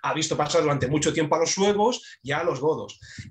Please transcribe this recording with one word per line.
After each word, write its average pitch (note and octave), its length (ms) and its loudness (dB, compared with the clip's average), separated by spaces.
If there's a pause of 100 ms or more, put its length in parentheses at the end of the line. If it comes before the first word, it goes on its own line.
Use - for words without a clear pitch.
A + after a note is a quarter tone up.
ha C3+ 100 -2
visto D#3 240 -2
pasar D3+ 240 2
durante C#3 260 2
mucho D3+ 240 2
tiempo D#3 240 0
a D#3+ 40 0
los D#3+ 120 2
suevos G#3 520 2 (180)
y C3 100 -6
a D#3 120 -2
los D3 160 -2
godos. C3 400 -2 (300)